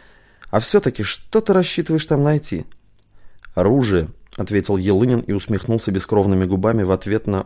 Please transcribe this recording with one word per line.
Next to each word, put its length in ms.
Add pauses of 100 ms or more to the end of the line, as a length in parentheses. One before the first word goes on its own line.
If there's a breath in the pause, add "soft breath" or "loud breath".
(500 soft breath)
«А 100
все-таки 440
что 380
ты 120
рассчитываешь 540
там 160
найти?» 420 (880)
«Оружие», — 540 (280)
ответил 420
Елынин 420
и 140
усмехнулся 580
бескровными 540
губами 360
в 100
ответ 360
на 180